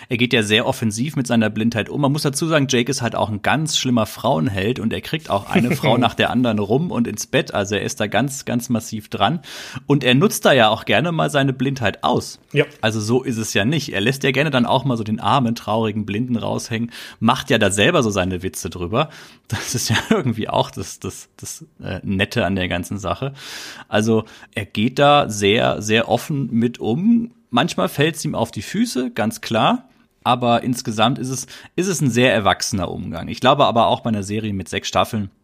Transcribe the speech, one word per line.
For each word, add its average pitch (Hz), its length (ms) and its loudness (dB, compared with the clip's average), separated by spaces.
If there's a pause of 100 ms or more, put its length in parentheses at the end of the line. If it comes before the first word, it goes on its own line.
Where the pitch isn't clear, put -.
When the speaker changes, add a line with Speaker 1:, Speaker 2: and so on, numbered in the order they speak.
Speaker 1:
er 127 80 -4
geht 123 160 0
ja 117 120 4
sehr 107 200 4
offensiv 117 520 -2
mit 139 100 -2
seiner 113 240 2
Blindheit 107 380 -2
um. 147 140 -4
Man 139 100 2
muss 147 100 -2
dazu 151 240 -2
sagen, 151 240 2
Jake 120 180 2
ist 135 140 -4
halt 113 140 -4
auch 101 140 0
ein 104 120 -6
ganz 151 340 0
schlimmer 120 300 2
Frauenheld 117 720 -2
und 107 140 -2
er 90 80 -4
kriegt - 280 -8
auch 98 220 -2
eine 117 240 2
Frau 127 240 2
Speaker 2:
<laughs> - 0 -
Speaker 1:
nach 123 160 2
der 107 160 2
anderen 110 300 2
rum 123 320 0
und 117 160 0
ins 104 180 -8
Bett. 135 260 -2
Also 104 220 -2
er 95 80 0
ist - 160 -6
da 107 80 -2
ganz, 117 380 -2
ganz 117 240 -4
massiv 110 420 -4
dran. 107 300 2 (480)
Und 143 160 4
er 123 100 6
nutzt 175 300 2
da 185 80 6
ja 117 160 6
auch 110 160 0
gerne 127 260 2
mal 156 200 0
seine 139 220 2
Blindheit 135 520 -2
aus. - 340 -2 (140)
Speaker 2:
Ja. 143 120 2 (160)
Speaker 1:
Also 110 200 0
so 117 240 2
ist 117 140 -4
es 110 160 -4
ja 101 100 2
nicht. - 280 -2
Er 98 100 -2
lässt 135 200 0
ja 139 80 2
gerne 139 200 0
dann 127 140 2
auch 131 200 2
mal 131 120 0
so 113 60 -2
den 107 160 -4
armen, 113 380 2
traurigen 107 500 -2
Blinden 117 300 -2
raushängen, 110 560 -4 (260)
macht 120 320 2
ja 120 80 4
da 101 140 4
selber 127 320 4
so 110 60 2
seine 92 340 0
Witze 92 260 -8
drüber. 101 400 -4 (380)
Das - 260 -6
ist 120 160 -4
ja 110 120 2
<laughs> - 80 0
irgendwie 127 380 0
auch - 220 -2
das, - 300 -12
das, - 280 -12 (100)
das, - 260 -14 (180)
äh, 95 220 -8
Nette 98 420 0
an 92 80 0
der 92 140 0
ganzen 90 300 -4
Sache. 113 340 -4 (560)
Also 107 380 2 (280)
er 104 100 -6
geht 120 360 -2
da 143 280 4
sehr, 104 540 2
sehr 107 260 2
offen 139 440 -2
mit 117 260 0
um, 202 540 2 (180)
manchmal 175 380 0
fällt's 160 360 0
ihm 156 100 -4
auf - 160 -2
die 107 120 -8
Füße, 240 500 -2
ganz 110 280 -2
klar. 151 480 0 (360)
Aber 120 380 2
insgesamt 117 560 0
ist 127 120 -8
es, 131 160 -8 (300)
ist 175 100 0
es 170 140 -2
ein 143 100 2
sehr 120 240 4
erwachsener 98 560 0
Umgang. 85 380 -8
Ich - 120 -8
glaube 139 240 6
aber 110 220 4
auch 110 140 2
bei - 80 -4
einer 104 140 0
Serie 107 300 -4
mit 95 160 -6
sechs - 200 -6
Staffeln 98 420 0 (120)